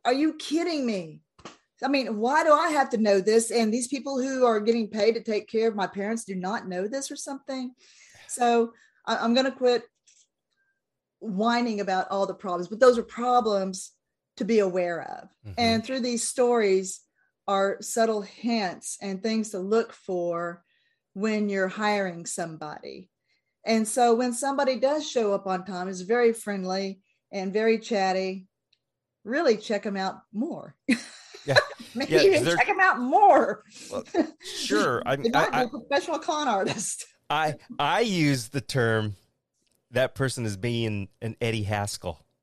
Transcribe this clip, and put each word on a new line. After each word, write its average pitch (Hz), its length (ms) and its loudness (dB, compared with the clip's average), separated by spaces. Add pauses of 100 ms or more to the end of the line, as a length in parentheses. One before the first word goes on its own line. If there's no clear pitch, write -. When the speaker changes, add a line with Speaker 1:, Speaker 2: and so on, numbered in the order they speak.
Speaker 1:
are 247 80 2
you 302 220 2
kidding 311 500 -2
me? 175 360 -6 (600)
I 240 60 -4
mean, 254 320 0
why 269 240 2
do 311 100 6
I 320 180 4
have 277 200 2
to 240 80 -2
know 202 220 6
this? 220 320 2
And 226 200 2
these 240 140 -2
people 269 340 -4
who 262 240 0
are 226 140 4
getting 226 300 0
paid 220 260 2
to 226 80 -6
take 214 260 -4
care 226 200 0
of 214 80 -4
my 190 100 -2
parents 202 380 -6
do 190 100 -10
not 185 340 -6
know 185 200 -4
this 269 240 -6
or 277 40 -12
something. 262 580 -10 (520)
So 233 460 2 (340)
I, 220 120 -2
I'm 233 140 0
gonna 262 200 2
quit 247 320 2 (1400)
whining 226 600 0
about 185 300 -2
all 196 160 0
the 185 80 -6
problems, 180 340 -6
but 214 120 -2
those 247 180 8
are 226 40 -4
problems 214 920 -2 (460)
to 240 60 -2
be 214 140 4
aware 175 440 0
of. - 260 -14 (180)
Speaker 2:
Mm-hmm. 104 120 -14
Speaker 1:
And 226 280 2
through 262 140 -4
these 240 260 -2
stories 208 760 2 (480)
are 196 320 0
subtle 220 420 0
hints 208 800 -6
and 190 200 -6
things 220 280 -2
to 202 80 -8
look 214 340 -2
for 175 680 -6 (520)
when 208 340 -2
you're 190 200 0
hiring 190 580 -2
somebody. 160 840 -10 (540)
And 220 220 2
so 240 280 4
when 247 180 0
somebody 269 480 0
does 294 280 0
show 220 260 0
up 190 120 -4
on 185 180 -4
time, 185 240 -8
is 185 140 -8
very 233 300 4
friendly 190 680 -6 (320)
and 196 200 -6
very 220 260 2
chatty, 190 680 -2 (800)
really 254 320 2
check 208 300 -4
'em 202 100 -4
out 190 240 -4 (120)
more. 208 440 -8 (120)
<laughs> 240 80 2 (480)
Speaker 2:
Yeah. 135 140 4 (380)
Speaker 1:
Maybe 262 160 -2
Speaker 2:
Yeah, - 80 8
Speaker 1:
even 381 240 6
Speaker 2:
they're 339 120 2
Speaker 1:
check - 120 2
'em 370 100 0
out 370 220 4
more. 277 640 6 (260)
Speaker 2:
Well, - 140 -8 (100)
Speaker 1:
<laughs> - 420 -4
Speaker 2:
sure. 147 480 0
I 139 120 0
Speaker 1:
They 143 120 -2
might 233 240 2
Speaker 2:
I, - 120 2
Speaker 1:
be - 20 -4
a 240 140 -10
professional 311 400 -2
con 302 260 -2
artist. 208 580 -2 (140)
<laughs> - 120 -14
Speaker 2:
I, 151 260 -2 (240)
I 160 220 2
use 151 480 0
the 139 100 -4
term, 110 560 0 (720)
that 123 240 0
person 127 320 -4
is 101 100 -6
being 110 520 -4 (120)
an 113 200 -8
Eddie 113 240 -2
Haskell. 101 600 -6 (180)